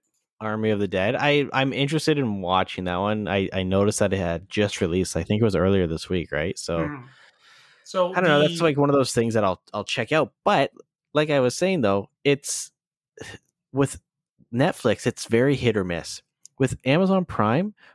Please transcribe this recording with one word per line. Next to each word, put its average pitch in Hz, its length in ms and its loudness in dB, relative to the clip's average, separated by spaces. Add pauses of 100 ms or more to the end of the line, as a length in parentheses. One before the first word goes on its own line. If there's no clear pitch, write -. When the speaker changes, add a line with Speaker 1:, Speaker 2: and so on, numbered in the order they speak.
(380)
Speaker 1:
Army 110 300 -2
of 104 120 2
the 101 60 2
Dead. 98 300 0
I, 147 340 0
I'm 135 220 0
interested 143 460 0
in 104 240 -2
watching 92 420 0
that 90 140 -2
one. 104 280 -2
I, 95 280 0
I 95 80 -2
noticed 98 380 2
that 98 120 2
it 95 60 -2
had 85 320 -4
just 104 320 -2
released. 90 340 0
I 82 60 0
think 107 180 -2
it 117 60 4
was 95 100 0
earlier 92 300 2
this 80 240 -6
week, 87 200 -4
right? 78 280 -4
So, 85 220 -4
Speaker 2:
Mm-hmm. 73 260 -8 (800)
So 180 280 -2
Speaker 1:
I 190 80 -4
don't 185 40 2
know. 151 160 4
That's, 165 180 2
Speaker 2:
the 170 60 2
Speaker 1:
like, 151 120 2
one 143 140 4
of 139 40 4
those 135 200 2
things 117 180 2
that 107 120 2
I'll, 92 180 0 (100)
I'll 104 120 -6
check - 280 -4
out. 151 220 0 (100)
But 180 280 2 (420)
like 151 160 0
I 143 100 4
was 123 160 0
saying, 185 240 0
though, 98 300 0 (120)
it's, - 480 -2 (1000)
with 135 260 -2 (540)
Netflix, 120 540 0
it's - 180 -4
very 131 320 2
hit 120 180 0
or 101 100 0
miss. 85 360 -6 (380)
With - 260 -2
Amazon 185 400 2
Prime, 143 480 -2 (220)